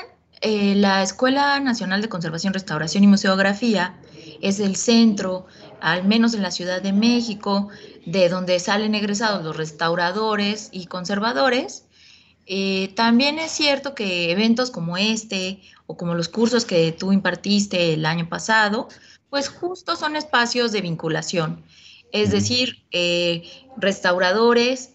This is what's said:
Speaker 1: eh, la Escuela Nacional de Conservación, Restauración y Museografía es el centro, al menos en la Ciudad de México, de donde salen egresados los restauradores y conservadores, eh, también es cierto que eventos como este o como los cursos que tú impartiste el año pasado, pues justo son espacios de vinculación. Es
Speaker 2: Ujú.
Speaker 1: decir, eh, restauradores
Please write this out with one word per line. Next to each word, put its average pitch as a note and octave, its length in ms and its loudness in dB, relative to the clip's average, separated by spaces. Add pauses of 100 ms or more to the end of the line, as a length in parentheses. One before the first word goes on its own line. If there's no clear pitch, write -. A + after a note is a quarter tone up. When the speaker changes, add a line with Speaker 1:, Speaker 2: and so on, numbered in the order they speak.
(400)
Speaker 1:
eh, G3+ 340 2
la G3 300 4
Escuela C#4 560 0
Nacional G#3 420 -2
de A3 60 -6
Conservación, E3+ 440 -4
Restauración F#3 520 0
y - 20 8
Museografía G3 960 2 (420)
es G3 160 0
el G3 160 0
centro, G3+ 720 2 (340)
al F3 240 0
menos A3+ 300 4
en G#3 80 -2
la F3+ 80 -2
Ciudad F3+ 320 -4
de G3 100 -2
México, G#3 760 0 (360)
de F3 240 2
donde F3+ 300 0
salen G#3+ 380 0
egresados G3+ 480 -2
los D#3 120 -6
restauradores F3+ 1160 -2
y F3+ 140 -12
conservadores, A#3+ 1000 -2 (640)
eh, F#3+ 500 -2
también B3 420 4
es D#4+ 140 -6
cierto C#4 420 0
que F3 380 -2
eventos A#3 380 2
como E3+ 260 -6
este A3 640 -4 (260)
o D#3+ 100 -14
como E3+ 180 -4
los E3+ 140 -4
cursos A#3 360 0
que E3 280 2
tú F#3+ 200 -2
impartiste F#3+ 800 0
el D#3 120 -2
año E3+ 220 -2
pasado, G#3+ 600 0 (400)
pues C#4 200 -4
justo F4 480 -8
son D4+ 200 -4
espacios A#3+ 560 0
de G#3 80 -2
vinculación. E3 840 -4 (480)
Es G#3+ 180 0
Speaker 2:
Ujú. G3+ 80 2
Speaker 1:
decir, A#3+ 540 -2
eh, F3 520 0 (340)
restauradores G#3 1200 2